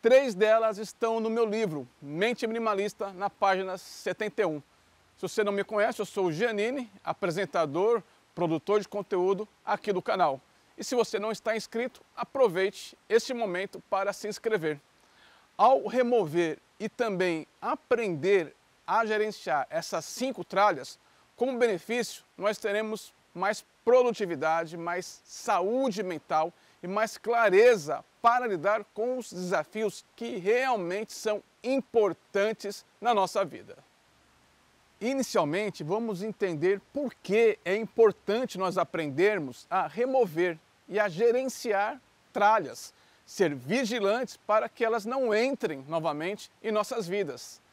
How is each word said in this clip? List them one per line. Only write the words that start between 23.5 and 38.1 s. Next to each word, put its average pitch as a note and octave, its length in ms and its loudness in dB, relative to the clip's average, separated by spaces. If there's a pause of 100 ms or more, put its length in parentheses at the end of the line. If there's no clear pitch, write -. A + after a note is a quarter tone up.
produtividade, E3+ 960 2
mais E3+ 480 -8
saúde G#3+ 800 -2
mental E3+ 500 -2 (300)
e F3 40 -8
mais G#3 300 -2
clareza G#3 880 4 (160)
para B3 240 4
lidar F#3+ 380 0 (100)
com B3 240 -2
os - 160 -12
desafios F3+ 720 -4 (100)
que A#3 220 -10
realmente G#3 760 -2
são G#3+ 280 -4 (220)
importantes G#3+ 1200 0 (160)
na A#3 100 0
nossa G3 320 2
vida. A#2+ 320 -10 (1300)
Inicialmente, G3+ 840 0
vamos G3+ 380 -4
entender F#3+ 580 -2 (140)
por C4+ 220 -4
que G#3+ 500 2
é F3+ 100 0
importante A3+ 840 2